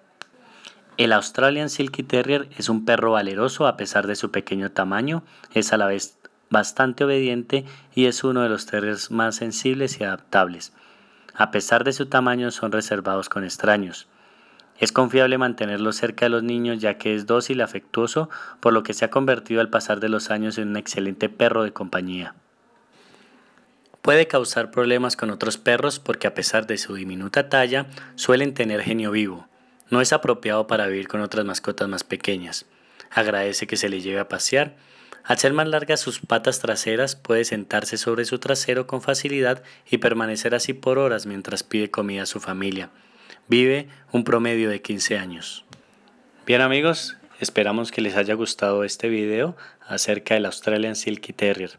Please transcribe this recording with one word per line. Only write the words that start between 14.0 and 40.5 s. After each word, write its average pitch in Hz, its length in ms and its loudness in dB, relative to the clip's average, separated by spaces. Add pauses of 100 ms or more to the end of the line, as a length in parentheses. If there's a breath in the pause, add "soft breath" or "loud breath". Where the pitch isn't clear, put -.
Es 113 120 2
confiable 131 460 4
mantenerlo 110 560 -2
cerca 113 320 -2
de 117 60 2
los 117 100 0
niños 120 380 -2
ya 104 180 0
que 107 160 -2
es 104 140 -4
dócil 123 320 2
y - 20 2
afectuoso, 117 720 -2 (280 loud breath)
por 117 140 4
lo 113 80 4
que 107 140 -6
se - 100 0
ha 110 60 -2
convertido 117 500 2
al 110 80 0
pasar 107 300 0
de 110 100 -2
los 110 220 -2
años 107 260 -2
en 107 120 -2
un 104 80 -2
excelente 98 520 -4
perro 113 340 2
de 104 80 -2
compañía. 90 640 -8 (1700 soft breath)
Puede 160 240 6
causar 117 460 0
problemas 123 440 2
con 110 140 -4
otros 110 300 -4
perros 120 400 2
porque - 260 -2
a 101 80 0
pesar 110 320 0
de 104 140 -2
su - 160 -8
diminuta 95 520 -2
talla, 135 380 2 (300 loud breath)
suelen 135 400 4
tener 107 260 -2
genio 110 300 -2
vivo. 101 360 -2 (440 soft breath)
No 127 100 4
es 160 120 4
apropiado 113 520 2
para 107 220 0
vivir 95 200 -4
con 107 140 -4
otras 104 240 -2
mascotas 101 420 -4
más 95 160 -6
pequeñas. 92 640 -6 (460 loud breath)
Agradece 104 560 0
que 107 100 -4
se 104 120 0
le 95 120 -4
lleve 95 180 -2
a 101 100 -4
pasear. 139 460 0 (480 loud breath)
Al 123 140 0
ser 139 160 4
más 156 140 2
largas 151 320 0
sus - 220 -6
patas 117 380 0
traseras, 113 560 -2
puede 117 300 2
sentarse 107 520 -4
sobre 117 280 -2
su 127 140 -4
trasero 127 480 0
con 127 160 -6
facilidad 139 580 0 (300 loud breath)
y 120 80 4
permanecer 113 560 0